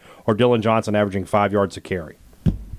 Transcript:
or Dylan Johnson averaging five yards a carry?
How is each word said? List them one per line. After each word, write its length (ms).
or 80
Dylan 260
Johnson 340
averaging 300
five 280
yards 240
a 40
carry? 360